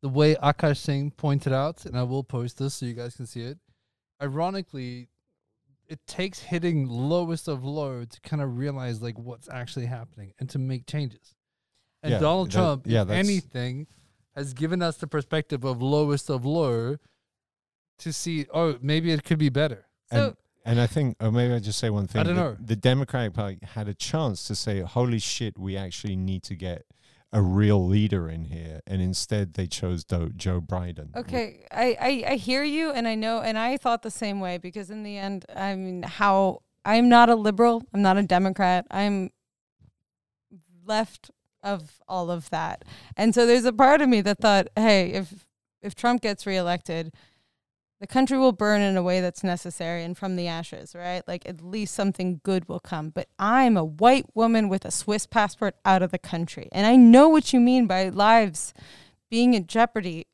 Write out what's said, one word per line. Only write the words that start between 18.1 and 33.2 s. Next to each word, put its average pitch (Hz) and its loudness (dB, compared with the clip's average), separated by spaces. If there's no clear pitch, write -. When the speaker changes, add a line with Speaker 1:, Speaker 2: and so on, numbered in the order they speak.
Speaker 1:
see, 156 -6
oh, 156 0
maybe 156 0
it 151 -2
could 160 0
be 151 4
better. 135 -2
Speaker 2:
And, 117 2
Speaker 3:
So - -18
Speaker 2:
and 117 2
I 117 4
think, 135 -2
or 110 0
maybe 123 2
I 120 -2
just 104 -6
say 113 -2
one 101 -2
thing. - -2
Speaker 1:
I 160 2
don't 175 0
Speaker 2:
The, 180 0
Speaker 1:
know. 139 -4
Speaker 2:
the 110 -4
Democratic 127 0
Party 101 -6
had 104 -10
a 101 -8
chance 143 -4
to 107 -6
say, 98 -4
"Holy 117 -2
shit, 104 -6
we 95 -6
actually 95 -8
need 92 -4
to 98 -10
get 87 -10
a 107 2
real 98 4
leader 98 0
in 80 -8
here." 80 -12
And 95 -4
instead 92 -4
they 92 -4
chose 87 -6
Do-, 85 -4
Joe 90 -4
Biden. 85 -8
Speaker 3:
Okay, 240 -8
I, 240 0
I, 262 -2
I - 0
hear 247 -2
you, 302 -2
and 233 -4
I 226 -2
know, 220 -4